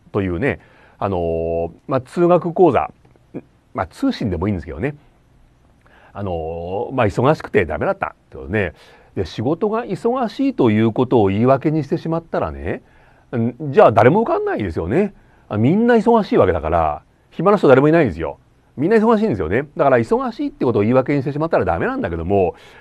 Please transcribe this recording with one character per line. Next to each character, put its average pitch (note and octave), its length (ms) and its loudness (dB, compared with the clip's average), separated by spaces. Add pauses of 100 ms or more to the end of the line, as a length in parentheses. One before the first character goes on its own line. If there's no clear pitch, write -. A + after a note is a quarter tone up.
(120)
と G#2 100 -2
い F#2+ 80 -2
う F2 100 -4
ね、 A#2+ 200 -2 (380)
あ G#2 120 -4
の F#2+ 80 -4
ー、 E2 540 -4 (160)
ま C3+ 100 -2
あ、 B2+ 40 -6
通 F3 260 -2
学 E3+ 260 2
講 F3 180 4
座、 F2+ 200 0 (840)
ま G2 100 -4
あ、 F2+ 40 -12
通 - 240 -4
信 - 180 -6
で F2 80 -4
も F2+ 100 -4
い G#2+ 40 -2
い - 20 -2
ん - 20 -4
で E2 60 -8
す - 40 -14
け - 60 -14
ど D2 80 -12
ね、 C#3+ 160 -6 (1160)
あ G2+ 100 -10
の E2+ 680 -6
ー、 - 20 -12
ま B2+ 100 0
あ、 - 40 4
忙 B2+ 280 0
し - 60 -10
く - 100 -14
て G2 140 2
ダ D2+ 120 -6
メ G#2+ 80 -4
だ F#3 80 0
っ - 40 -20
た D2+ 100 -6
っ - 220 -16
て - 80 -20
こ C2+ 60 -14
と C#2 60 -14
ね。 F#2+ 240 -2 (420)
で、 F#2+ 100 -4
仕 - 160 -10
事 D#3+ 280 -2
が A3+ 160 -4
忙 A#3 440 -4
し C#4 200 -2
い C4 40 -4
と A#2+ 180 2
い G#2+ 100 2
う A2 120 2
こ B2+ 120 0
と B2+ 160 2
を G2 60 4
言 G2+ 140 0
い B2 40 2
訳 C3+ 260 2
に D#3 120 -2
し - 40 -18
て E3 100 -4
し E3 120 -8
ま E3 100 -2
っ E3 40 -14
た - 160 -8
ら E2+ 120 -4
ね、 E2 300 -8 (540)
ん、 A#2+ 200 -2 (160)
じ G3 100 4
ゃ F3 60 8
あ B2 40 4
誰 G#2+ 180 6
も G3+ 120 2
受 E4+ 100 -2
か G4+ 80 -2
ん G#4+ 60 -4
な G4 100 -4
い G#3+ 80 -4
で F2 80 -4
す F2 80 -6
よ E2 80 -4
ね。 F#3 260 0 (340)
あ、 G#2+ 100 -6
み A#2 140 2
ん A3 140 2
な A#3+ 100 4
忙 A3+ 280 4
し - 80 -8
い A3+ 60 2
わ A#2 100 6
け F2 60 2
だ D#2 80 -4
か D#2 80 -4
ら、 D#2 340 0 (260)
暇 F#3+ 220 0
な G#3 60 4
人 F3 100 2
誰 C3 140 8
も D3 60 4
い D#3 40 4
な E3+ 100 4
い C#3 40 2
ん - 40 2
で E2 40 -4
す E2 60 -10
よ。 D2+ 200 -8 (380)
み C#3+ 100 -2
ん G#3 40 0
な A3+ 60 4
忙 G#3+ 200 4
し G#3 40 0
い A3 40 0
ん G#3+ 40 0
で B2+ 60 -2
す F#2 60 -2
よ D#2 80 -2
ね。 C#3 260 -2
だ E3 80 2
か C#3 80 4
ら B2 80 6
忙 A3+ 320 -2
し D4 140 -8
い - 20 -4
っ C#4 40 -10
て - 140 -6
こ A#2+ 80 2
と G#2+ 60 2
を - 20 4
言 A2 100 2
い - 20 2
訳 C3 220 2
に C#3 60 0
し B2+ 40 -4
て D3 60 -4
し D3 80 -6
ま D#3+ 80 -2
っ - 20 -6
た F3+ 80 0
ら A2+ 80 0
ダ E2+ 120 0
メ C#3 80 -2
な C4 100 -4
ん C4 60 -6
だ - 80 -4
け E2+ 60 -6
ど E2 100 -6
も、 F#2+ 300 2 (260)